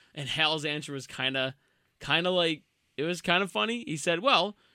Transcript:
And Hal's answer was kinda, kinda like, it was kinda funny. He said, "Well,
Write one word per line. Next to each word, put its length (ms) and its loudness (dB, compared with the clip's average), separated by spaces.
And 140 -8
Hal's 360 0
answer 280 -6
was 160 -8
kinda, 480 -2
kinda 320 2
like, 320 2
it 60 -2
was 180 -2
kinda 280 2
funny. 360 -2
He 120 -4
said, 240 0
"Well, 360 2